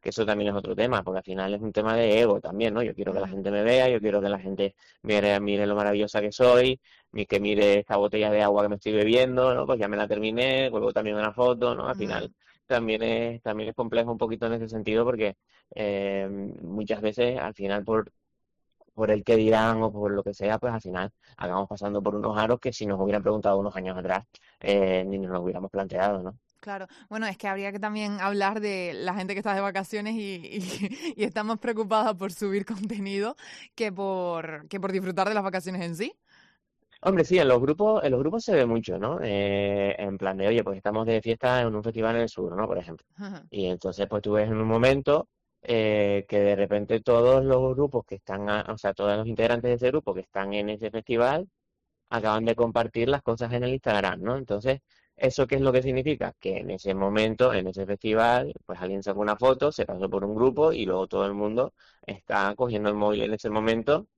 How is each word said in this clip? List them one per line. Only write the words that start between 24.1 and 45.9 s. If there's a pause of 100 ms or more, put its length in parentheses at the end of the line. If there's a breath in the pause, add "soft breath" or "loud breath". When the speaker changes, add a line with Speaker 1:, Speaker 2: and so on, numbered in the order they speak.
Speaker 1:
eh,
ni
nos
lo
hubiéramos
planteado,
¿no? (200)
Speaker 2:
Claro. (220 loud breath)
Bueno,
es
que
habría
que
también
hablar
de
la
gente
que
está
de
vacaciones
y,
y,
<laughs>
y
está
más
preocupada
por
subir
contenido (380 loud breath)
que
por,
que
por
disfrutar
de
las
vacaciones
en
sí. (880 soft breath)
Speaker 1:
Hombre,
sí,
en
los
grupos,
en
los
grupos
se
ve
mucho,
¿no?
Eh,
en
plan
de,
"Oye,
pues
estamos
de
fiesta
en
un
festival
en
el
sur",
¿no?
Por
ejemplo. (100)
Speaker 2:
Ajá.
Speaker 1:
Y
entonces,
pues
tú
ves
en
un
momento, (320)
eh,